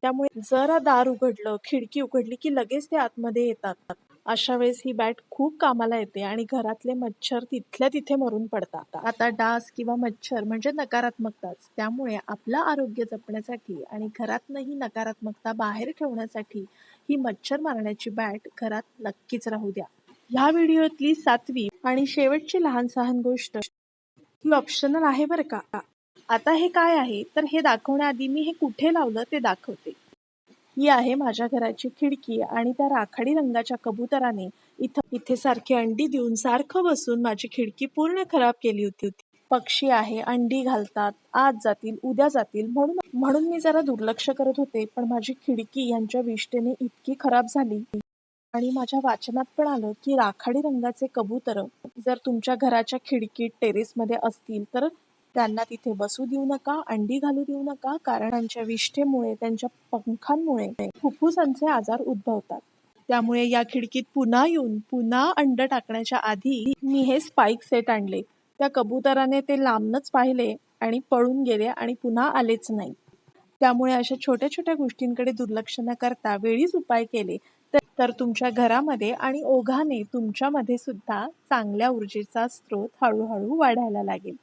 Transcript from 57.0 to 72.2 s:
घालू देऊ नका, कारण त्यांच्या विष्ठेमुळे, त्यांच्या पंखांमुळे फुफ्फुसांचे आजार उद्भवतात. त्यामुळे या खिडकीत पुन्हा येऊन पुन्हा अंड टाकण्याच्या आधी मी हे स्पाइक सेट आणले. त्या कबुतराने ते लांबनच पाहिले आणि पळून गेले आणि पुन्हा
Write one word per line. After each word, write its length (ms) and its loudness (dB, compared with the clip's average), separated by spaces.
घालू 240 0
देऊ 200 -4
नका, 420 -6
कारण 260 0
त्यांच्या 320 -2
विष्ठेमुळे, 720 0
त्यांच्या 340 -4
पंखांमुळे 760 -2
फुफ्फुसांचे 640 2
आजार 340 0
उद्भवतात. 600 -4
त्यामुळे 400 2
या 140 4
खिडकीत 400 -2
पुन्हा 320 6
येऊन 320 0
पुन्हा 460 2
अंड 260 4
टाकण्याच्या 560 -2
आधी 540 -2
मी 180 2
हे 200 4
स्पाइक 420 2
सेट 280 0
आणले. 320 -2
त्या 100 2
कबुतराने 720 2
ते 240 0
लांबनच 460 0
पाहिले 440 2
आणि 180 0
पळून 320 4
गेले 240 2
आणि 360 -4
पुन्हा 260 2